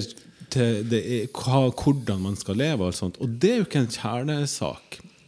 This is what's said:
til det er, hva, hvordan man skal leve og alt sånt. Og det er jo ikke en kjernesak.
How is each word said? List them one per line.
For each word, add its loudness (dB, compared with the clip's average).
til 2
det 2
er, -2
hva, 2
hvordan 2
man 0
skal -4
leve 0
og 2
alt -4
sånt. -4
Og -4
det 4
er 2
jo 2
ikke 0
en 4
kjernesak. -4